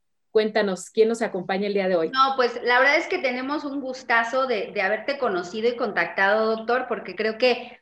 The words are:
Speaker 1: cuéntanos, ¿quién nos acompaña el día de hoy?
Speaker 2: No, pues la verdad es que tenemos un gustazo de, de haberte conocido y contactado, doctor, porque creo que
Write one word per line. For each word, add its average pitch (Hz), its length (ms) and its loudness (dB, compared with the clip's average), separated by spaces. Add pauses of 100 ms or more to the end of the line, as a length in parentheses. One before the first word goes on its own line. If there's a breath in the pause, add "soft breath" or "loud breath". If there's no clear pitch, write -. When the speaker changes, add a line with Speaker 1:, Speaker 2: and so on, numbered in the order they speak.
(320)
Speaker 1:
cuéntanos, 208 580 0
¿quién 220 200 4
nos 233 120 -2
acompaña 196 460 -2
el 202 80 -2
día 190 120 0
de 185 80 2
hoy? 165 140 0
Speaker 2:
No, 269 260 2
pues 240 280 0
la 247 160 4
verdad 285 180 6
es 330 100 0
que - 120 -2
tenemos 262 460 -4
un 277 160 -6
gustazo 254 680 0
de, 214 240 -2
de 196 100 -4
haberte 220 380 -2
conocido 220 500 -2
y 233 60 0
contactado, 202 800 2
doctor, 233 320 -2
porque 190 280 -8
creo 214 220 -2
que 247 440 0